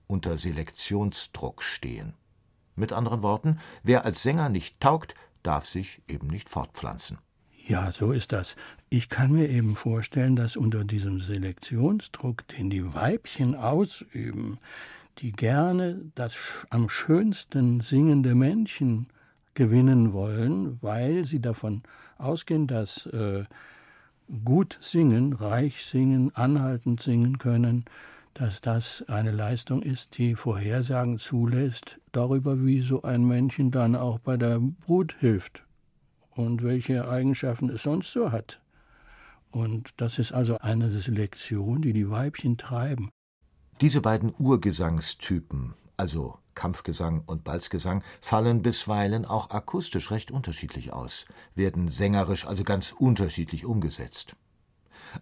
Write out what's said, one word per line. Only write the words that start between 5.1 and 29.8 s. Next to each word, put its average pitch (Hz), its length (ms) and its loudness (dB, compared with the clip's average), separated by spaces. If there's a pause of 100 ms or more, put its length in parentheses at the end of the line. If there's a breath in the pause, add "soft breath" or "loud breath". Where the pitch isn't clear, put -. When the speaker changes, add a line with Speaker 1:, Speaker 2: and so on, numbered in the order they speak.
Speaker 1:
darf 76 240 0
sich - 420 -8
eben 71 200 -8
nicht 87 220 -8
fortpflanzen. - 680 -8 (480)
Speaker 2:
Ja, 92 260 0
so 104 200 0
ist 127 200 -2
das. 95 240 -4 (340 loud breath)
Ich 120 200 0
kann 131 220 4
mir 156 160 4
eben 113 280 2
vorstellen, 117 600 0
dass 117 220 0
unter 110 260 0
diesem 98 360 -2
Selektionsdruck, 113 1300 -4
den 95 220 -6
die 92 240 -4
Weibchen 127 600 0
ausüben, 117 1040 -4 (600 loud breath)
die 120 140 -6
gerne 175 680 0 (140)
das 123 180 -8
sch-, - 360 -12
am 117 200 2
schönsten 147 920 2
singende 135 540 6
Männchen 131 720 2 (460 soft breath)
gewinnen 123 600 6
wollen, 120 680 -2
weil 127 440 0
sie 139 160 -2
davon 110 420 -4 (340 loud breath)
ausgehen, 156 500 -2
dass, 113 400 -4
äh, 101 360 -2 (1000 loud breath)
gut 139 360 2
singen, 139 520 4
reich 120 520 -2
singen, 131 500 2
anhaltend 127 640 0
singen 123 360 2
können, 120 480 2 (480 loud breath)
dass 107 280 -4
das 117 480 -2
eine 110 220 0
Leistung 113 500 -2